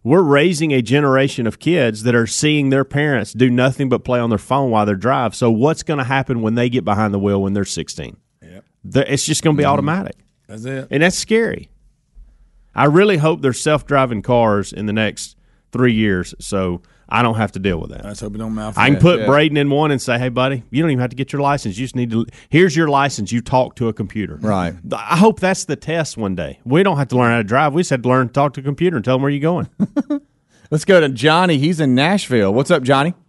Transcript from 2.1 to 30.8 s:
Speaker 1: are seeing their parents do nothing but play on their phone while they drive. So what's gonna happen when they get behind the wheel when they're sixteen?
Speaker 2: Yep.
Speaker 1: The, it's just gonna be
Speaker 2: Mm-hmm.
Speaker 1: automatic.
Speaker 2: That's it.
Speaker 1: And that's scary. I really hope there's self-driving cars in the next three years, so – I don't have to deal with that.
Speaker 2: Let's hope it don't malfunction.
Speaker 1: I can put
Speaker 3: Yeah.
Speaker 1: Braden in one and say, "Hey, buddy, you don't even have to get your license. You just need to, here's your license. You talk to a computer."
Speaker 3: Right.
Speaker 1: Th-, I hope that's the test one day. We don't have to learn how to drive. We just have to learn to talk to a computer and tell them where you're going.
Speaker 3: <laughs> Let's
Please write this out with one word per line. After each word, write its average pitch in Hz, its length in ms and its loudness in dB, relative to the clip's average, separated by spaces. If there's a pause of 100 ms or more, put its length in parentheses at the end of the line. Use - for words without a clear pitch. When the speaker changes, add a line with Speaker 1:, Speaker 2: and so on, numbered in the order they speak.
Speaker 1:
are 117 100 2
seeing 147 440 0
their 135 160 2
parents 143 480 -2
do 123 160 2
nothing 127 400 0
but 120 160 -2
play 123 160 -2
on 117 80 -2
their 107 100 0
phone 131 320 -2
while 107 140 2
they 104 80 0
drive. 117 420 -2
So 117 160 2
what's 131 320 0
gonna 143 220 -4
happen 131 360 -2
when 110 140 -2
they 123 140 0
get 120 160 -4
behind 104 280 0
the 101 60 -2
wheel 101 220 0
when 98 100 -2
they're 101 140 -2
sixteen? 76 500 -10 (260)
Speaker 2:
Yep. 87 220 -20 (220)
Speaker 1:
The, 120 280 -2
it's - 120 -4
just - 180 -4
gonna 151 140 2
be 147 60 0
Speaker 2:
Mm-hmm. 139 100 2
Speaker 1:
automatic. 151 420 -4 (320)
Speaker 2:
That's 110 160 -14
it. 135 260 -10
Speaker 1:
And 143 140 0
that's 180 140 0
scary. - 520 -4 (1040)
I 123 120 2
really 185 320 4
hope 160 240 0
there's 127 180 0
self-driving 135 600 0
cars 110 500 2
in 104 140 -8
the 104 80 -4
next 107 420 -4 (380)
three 123 200 2
years, 101 460 0
so – 92 420 -4 (300)
I 113 120 2
don't 113 140 0
have 107 160 -2
to 95 60 -10
deal 92 200 -2
with 80 100 -10
that. - 160 -16
Speaker 2:
Let's 101 140 -14
hope 104 160 -10
it - 20 -10
don't 110 160 -10
malfunction. 107 300 -4
Speaker 1:
I - 120 4
can 95 60 0
put 165 200 6
Speaker 3:
Yeah. 107 40 -2
Speaker 1:
Braden 147 320 2
in 143 140 2
one 151 180 2
and 139 100 0
say, 120 200 -2
"Hey, 127 100 -2
buddy, 127 400 -2
you 139 140 -2
don't 165 80 0
even 123 100 0
have 127 80 -2
to 123 60 -12
get 131 180 -8
your 143 80 -4
license. 139 340 -2
You 127 100 -6
just 120 100 -12
need 123 160 -4
to, 113 160 -2 (220)
here's 160 260 4
your 165 120 2
license. 139 440 0
You 117 100 -2
talk 127 360 0
to 120 100 -2
a 110 60 -4
computer." 95 460 -6
Speaker 3:
Right. 92 340 -2 (140)
Speaker 1:
Th-, - 60 -6 (160)
I 160 80 2
hope 214 220 4
that's 185 260 -2
the 147 100 -4
test 156 420 -6
one 98 180 -4
day. 78 300 -8
We 151 180 4
don't 185 140 2
have 139 100 -2
to 127 100 -6
learn 120 140 4
how 117 60 2
to 113 60 0
drive. 135 300 2
We 156 80 0
just - 80 -4
have 127 140 -2
to 123 60 0
learn 127 180 4
to - 60 -10
talk 143 200 0
to 143 80 -12
a - 20 -18
computer 160 320 -2
and 107 80 -4
tell 127 120 0
them 131 80 -2
where 143 80 0
you're 143 80 -4
going. 156 300 -2 (500)
Speaker 3:
<laughs> - 500 -20
Let's 151 160 -2